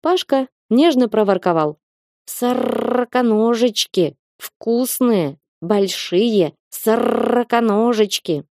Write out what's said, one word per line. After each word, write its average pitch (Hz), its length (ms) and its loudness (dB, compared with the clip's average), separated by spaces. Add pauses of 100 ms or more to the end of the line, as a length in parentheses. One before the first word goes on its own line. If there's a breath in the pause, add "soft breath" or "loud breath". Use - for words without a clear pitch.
Пашка 285 460 -2 (240)
нежно 254 380 2
проворковал: 180 680 0 (480)
"Сороконожечки! 233 1900 0 (240)
Вкусные! 233 1000 -2 (240)
Большие 196 920 0 (160)
сороконожечки!" 220 1800 0